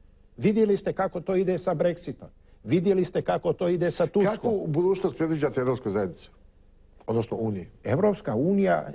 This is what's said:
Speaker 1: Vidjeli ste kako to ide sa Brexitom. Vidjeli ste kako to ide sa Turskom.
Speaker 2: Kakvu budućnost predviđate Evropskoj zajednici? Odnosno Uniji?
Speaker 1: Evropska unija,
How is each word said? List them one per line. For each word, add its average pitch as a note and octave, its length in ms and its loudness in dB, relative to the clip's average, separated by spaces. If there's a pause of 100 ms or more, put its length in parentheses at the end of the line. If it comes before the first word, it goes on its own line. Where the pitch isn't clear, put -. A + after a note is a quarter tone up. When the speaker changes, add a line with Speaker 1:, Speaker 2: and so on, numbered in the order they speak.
(380)
Speaker 1:
Vidjeli G#3 400 4
ste F3+ 160 -4
kako F3+ 280 -4
to F#3+ 140 -2
ide F#3 220 2
sa F3 180 -2
Brexitom. E3+ 520 -4 (360)
Vidjeli F3+ 420 2
ste D#3+ 160 -2
kako F3 320 0
to F3+ 140 -2
ide F3 240 0
sa E3+ 160 0
Turskom. G3+ 280 2
Speaker 2:
Kakvu G#3+ 320 -2
budućnost F#3 500 0
predviđate D3+ 440 0
Evropskoj B2 300 -2
zajednici? F#2+ 380 -4 (800)
Odnosno A2 300 -2
Uniji? G#2 300 -4 (160)
Speaker 1:
Evropska D3 520 0
unija, F3 480 2 (120)